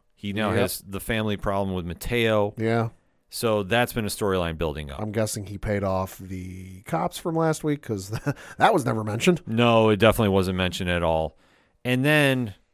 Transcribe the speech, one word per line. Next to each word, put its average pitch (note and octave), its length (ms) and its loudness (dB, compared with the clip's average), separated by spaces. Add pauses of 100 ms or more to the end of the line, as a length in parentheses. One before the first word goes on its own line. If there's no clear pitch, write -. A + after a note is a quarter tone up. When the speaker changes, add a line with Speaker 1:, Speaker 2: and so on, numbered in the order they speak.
(160)
Speaker 1:
He G2+ 160 -8
now G#2 200 -2
Speaker 2:
Yep. G2 80 0
Speaker 1:
has - 280 -2
the G2 140 -8
family A2 340 -2
problem G2 400 -2
with F2 100 -4
Mateo. G#2+ 680 0
Speaker 2:
Yeah. A2+ 340 0 (400)
Speaker 1:
So A2 340 0
that's A#2 300 0
been A2+ 120 -2
a G2+ 40 -4
storyline F2+ 500 -2
building D2+ 320 -4
up. D2 100 -10
Speaker 2:
I'm G#2+ 100 -6
guessing G#2+ 360 -4
he G2+ 100 -12
paid G2+ 260 -2
off F#2+ 360 -4
the F#2 640 -12
cops E3+ 340 -6
from E3 180 -6
last D#3+ 280 0
week D3 180 -2
'cause G2 300 -6 (240)
<laughs> - 240 -20
that G3+ 140 4
was D3 120 2
never A2+ 180 -2
mentioned. A#2 440 2
Speaker 1:
No, A2+ 420 6
it G#2+ 80 4
definitely G#2+ 320 6
wasn't F#2+ 280 2
mentioned F2+ 340 -2
at F2 120 0
all. D#2+ 320 0 (480)
And B2+ 220 0
then C3+ 480 2 (200)